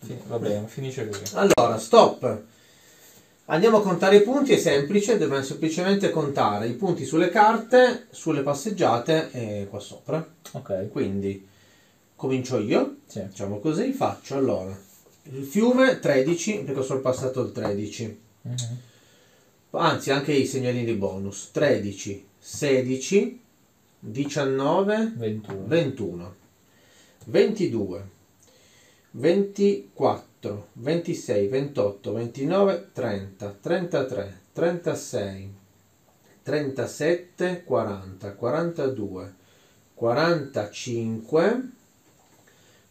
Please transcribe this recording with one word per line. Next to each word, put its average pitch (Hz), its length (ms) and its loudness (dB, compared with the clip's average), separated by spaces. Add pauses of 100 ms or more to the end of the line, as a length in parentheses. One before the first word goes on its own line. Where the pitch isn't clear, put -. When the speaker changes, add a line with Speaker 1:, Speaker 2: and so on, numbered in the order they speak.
Speaker 1:
Sì, 123 120 -12 (100)
va 117 120 -6
bene, 107 300 -2
finisce 131 400 -8
così. - 260 -10
Speaker 2:
Allora, 123 440 2
stop. 127 640 4 (1040)
Andiamo 208 320 6
a 208 40 4
contare 190 340 6
i 202 60 10
punti, 247 300 2
è 190 40 8
semplice, 180 640 2
dobbiamo 135 240 0
semplicemente 180 680 0
contare 120 580 0
i 123 60 -4
punti 175 300 -2
sulle 175 240 2
carte, 226 840 4
sulle 143 320 -2
passeggiate 143 920 0
e 104 360 -6
qua 101 120 -12
sopra. - 440 -6 (280)
Speaker 1:
Ok. 185 380 -6
Speaker 2:
Quindi 98 540 -4 (680)
comincio 131 440 -2
io, 160 480 0
Speaker 1:
Sì. 98 200 -10
Speaker 2:
diciamo 101 320 -8
così, 190 340 0
faccio 110 440 -4
allora 98 420 -2 (460)
il 139 200 -12
fiume 247 540 4
tredici, 160 680 2
perché 135 160 -4
ho 127 40 -2
sorpassato 131 580 -2
il - 100 -6
tredici. 107 680 -6 (220)
Speaker 1:
Mhm. 120 360 -8 (960)
Speaker 2:
Anzi, 147 360 0
anche 143 220 0
i 131 140 4
segnalini 123 480 -2
bonus, 98 560 -6
tredici, - 720 0 (140)
sedici, 135 1000 0 (580)
diciannove, 143 1160 0
Speaker 1:
ventuno. 107 500 -6
Speaker 2:
ventuno, 101 680 -2 (920)
ventidue, 117 840 0 (1040)
ventiquattro, 175 1600 0
ventisei, 123 720 -2
ventotto, 110 640 -2
ventinove, 151 800 0
trenta, 101 640 -6
trentatré, 156 840 -4 (120)
trentasei, 131 1040 -4 (880)
trentasette, 151 1200 -2
quaranta, 98 680 -4
quarantadue, 123 1000 -4 (600)
quarantacinque, 143 1700 0 (1200)